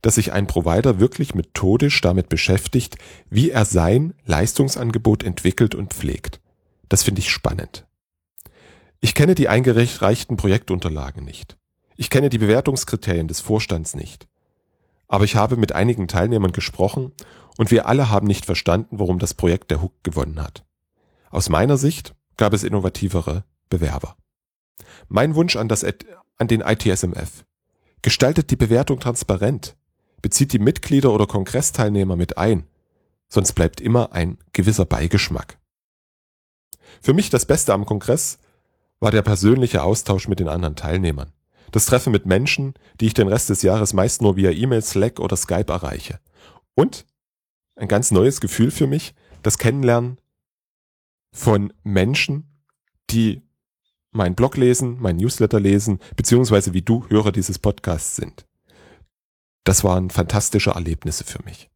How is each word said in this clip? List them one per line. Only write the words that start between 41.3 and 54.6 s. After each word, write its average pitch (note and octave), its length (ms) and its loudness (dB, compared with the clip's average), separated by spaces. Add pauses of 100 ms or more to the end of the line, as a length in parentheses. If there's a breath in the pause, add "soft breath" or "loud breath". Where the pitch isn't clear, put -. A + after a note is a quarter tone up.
Das G#2+ 140 0
Treffen B2 260 2
mit G2+ 140 2
Menschen, C3+ 500 0 (240 soft breath)
die A2 80 2
ich A2 80 0
den G#2 120 4
Rest G#2+ 220 0
des G2+ 140 -2
Jahres G2+ 300 2
meist F#2 280 0
nur G2 160 4
via F#2+ 140 4
E-Mail, A2+ 320 0
Slack - 360 -2
oder F#2+ 160 -2
Skype F2+ 380 -4
erreiche. - 460 -8 (560 soft breath)
Und - 300 0 (720)
ein G#2 120 -8
ganz G#2+ 240 0
neues A2 300 4
Gefühl A2+ 280 0
für - 160 0
mich, C#3+ 300 -4 (260 soft breath)
das - 160 -2
Kennenlernen B2 600 0 (1120)
von G2+ 500 0
Menschen, A#2+ 800 -2 (480)
die A2+ 320 0 (720)
meinen F2+ 240 -2
Blog B2 200 2
lesen, B2 460 0